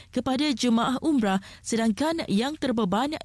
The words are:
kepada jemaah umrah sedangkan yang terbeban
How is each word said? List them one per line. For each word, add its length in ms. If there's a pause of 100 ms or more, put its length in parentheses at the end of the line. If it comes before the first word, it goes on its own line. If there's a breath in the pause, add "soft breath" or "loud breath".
kepada 400
jemaah 560
umrah 320 (240 loud breath)
sedangkan 640
yang 320
terbeban 560 (120)